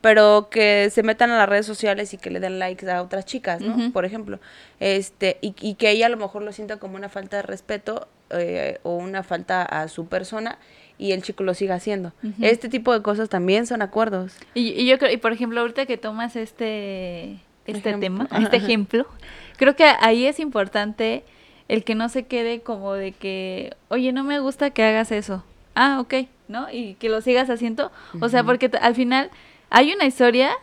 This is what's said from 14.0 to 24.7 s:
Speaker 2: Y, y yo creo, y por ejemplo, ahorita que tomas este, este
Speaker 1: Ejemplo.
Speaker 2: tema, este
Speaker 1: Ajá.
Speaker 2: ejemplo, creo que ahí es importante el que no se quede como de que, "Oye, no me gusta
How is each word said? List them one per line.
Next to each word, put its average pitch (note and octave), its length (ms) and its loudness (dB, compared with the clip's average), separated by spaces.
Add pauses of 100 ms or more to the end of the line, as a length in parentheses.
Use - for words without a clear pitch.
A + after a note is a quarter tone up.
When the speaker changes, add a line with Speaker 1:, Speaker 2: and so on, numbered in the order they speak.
Speaker 2:
Y, A#3 260 0
y B3 80 2
yo C4 120 6
creo, C#4 120 4
y - 60 2
por A3+ 160 0
ejemplo, A#3 300 -2
ahorita A#3 240 -2
que B3+ 100 -4
tomas A3+ 400 -8
este, G3+ 1040 -8 (280)
este G#3 120 -8 (100)
Speaker 1:
Ejemplo. G#3 120 -2
Speaker 2:
tema, F#3+ 280 -4 (140)
este A3 140 4
Speaker 1:
Ajá. G#3 100 2
Speaker 2:
ejemplo, A3+ 400 0 (500)
creo C4+ 180 4
que D#4+ 100 6 (160)
ahí A#3 260 4
es D4 120 0
importante A3 840 -2 (440)
el A3 140 0
que A3 140 -2
no A#3 120 -2
se B3+ 180 -4
quede A#3 340 -4
como G3 340 -8
de G3 160 -6
que, F#3+ 640 -8 (140)
"Oye, B3+ 240 0
no C4 100 -2
me C#4+ 160 -2
gusta C#4 320 -2